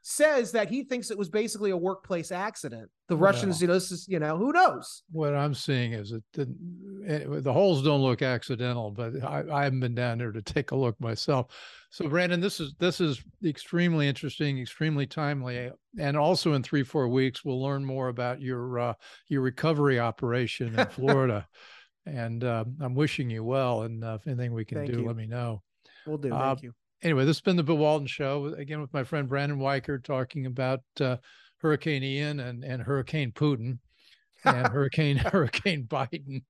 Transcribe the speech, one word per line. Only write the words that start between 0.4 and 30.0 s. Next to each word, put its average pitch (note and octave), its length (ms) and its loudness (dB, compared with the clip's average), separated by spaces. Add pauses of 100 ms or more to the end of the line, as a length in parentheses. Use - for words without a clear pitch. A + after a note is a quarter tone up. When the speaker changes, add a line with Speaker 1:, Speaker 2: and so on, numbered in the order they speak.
Speaker 1:
that G#3 180 2
he B3+ 140 -2
thinks B3 260 -4
it G#3 80 -6
was G3+ 100 -2
basically G#3+ 440 0
a F3+ 40 0
workplace F3+ 560 -4
accident. D#3+ 580 -8 (180)
The F3 80 0
Speaker 2:
Well D#3+ 160 6
Speaker 1:
Russians, G3 280 0
you F3+ 80 4
know, F3 60 4
this F#3 180 0
is, F3 160 -10
you F#3 100 -2
know, D#3 200 -2
who B3 140 0
knows? E4 580 2
Speaker 2:
What D3+ 240 0
I'm C#3+ 180 0
seeing B2 400 0
is G#2+ 200 -6
it A2+ 100 -8 (100)
didn't, C3 240 -4 (500)
it, D3 380 -4
the C3+ 80 2
holes E3 300 6
don't C#3+ 180 4
look B2+ 220 4
accidental, A#2+ 680 -2
but A#2 320 -6
I, D3 300 -4
I C#3+ 120 2
haven't C3 160 0
been B2 140 -2
down A#2+ 220 0
there A#2 160 -4
to A2+ 80 -6
take C3+ 300 -2
a C3 60 -2
look B2 240 0
myself. A2+ 540 0 (360)
So E3 180 -4
Brandon, F3 320 2
this - 200 -2
is, D3 180 -8
this F3 220 0
is D3+ 220 0 (220)
extremely E3 640 2
interesting, C#3 500 -2
extremely C#3+ 480 -2
timely. B2+ 640 -4 (280)
And C#3+ 180 0
also D#3 380 4
in C3+ 80 2
three, C#3+ 200 0
four B2+ 260 0
weeks, C3 360 2
we'll C3 180 -2
learn C#3 220 -2
more C3 240 -4
about B2 320 -4
your, B2+ 380 -4
uh, A#2+ 160 0 (340)
your C#3 140 2
recovery C#3 580 4
operation A#2 800 -2
in B3 80 4
Speaker 1:
<laughs> - 40 -10
Speaker 2:
Florida. C3 560 2 (600)
And, A#2 380 -6
uh, A2+ 220 0 (140)
I'm B2+ 140 -4
wishing C3+ 360 0
you A2 120 -4
well. B2 420 0
And, A2+ 200 -6
uh, A2 160 -6
if - 60 -12
anything B2 260 -4
we A2+ 140 -4
can - 120 -6
Speaker 1:
Thank C#3+ 140 -4
Speaker 2:
do, A#2+ 80 0
Speaker 1:
you. A#2+ 60 -2
Speaker 2:
let A#2 100 -4
me A2 100 -8
know. A#2 360 -6 (440)
Speaker 1:
Will D3+ 120 -6
do. C3+ 160 -2
Speaker 2:
Uh, C3+ 200 2
Speaker 1:
Thank C3 100 -8
you. A#2+ 100 -16 (260)
Speaker 2:
anyway, C#3+ 240 4
this D3+ 120 4
has - 40 -12
been F#3 160 2
the F3 60 4
Bill D3+ 160 2
Walton D3+ 280 4
Show, C#3+ 520 -4
again, D3+ 240 -8
with C3+ 100 -10
my C#3+ 120 -2
friend C#3+ 220 -2
Brandon C#3+ 320 0
Weichert, C3+ 460 0